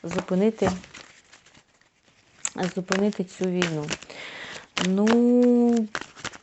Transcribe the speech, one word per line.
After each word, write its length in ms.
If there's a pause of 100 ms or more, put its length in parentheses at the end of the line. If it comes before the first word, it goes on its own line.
зупинити, 680 (2000)
зупинити 480
цю 220
війну. 400 (1000)
Ну, 1000 (560)